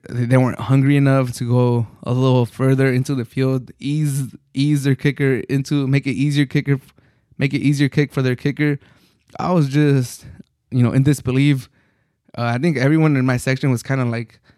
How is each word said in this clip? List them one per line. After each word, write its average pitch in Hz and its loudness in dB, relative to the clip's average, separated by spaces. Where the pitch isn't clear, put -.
they, 120 -4
they 127 4
weren't 127 0
hungry 135 2
enough 135 2
to 123 -8
go 120 0
a 120 -4
little 127 2
further 135 0
into 131 -2
the 120 -6
field, 131 -4
ease, 139 -4
ease 143 0
their 139 2
kicker 135 -2
into, 139 -2
make 135 0
it 135 -2
easier 143 0
kicker, 139 -2
make 139 -2
it 143 -2
easier 139 2
kick 147 0
for 139 -4
their 127 -2
kicker. 147 -2
I 175 -4
was 156 2
just, 139 0
you 127 2
know, 117 2
in 135 2
disbelief. 135 2
Uh, 117 -2
I 123 -2
think 156 0
everyone 151 2
in 131 2
my 127 0
section 131 0
was 117 -2
kinda, 135 -4
like, 117 -8